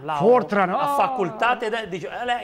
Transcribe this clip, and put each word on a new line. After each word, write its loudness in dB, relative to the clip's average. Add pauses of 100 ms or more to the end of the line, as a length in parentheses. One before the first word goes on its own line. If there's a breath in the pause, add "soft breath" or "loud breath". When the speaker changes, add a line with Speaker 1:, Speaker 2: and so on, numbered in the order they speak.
Speaker 1:
la -4
Speaker 2:
Fortran, 4
Speaker 1:
o, -2
la -2
Speaker 2:
a. 0
Speaker 1:
facultate, 0
da, -4 (120)
deci -6 (160)
alea -2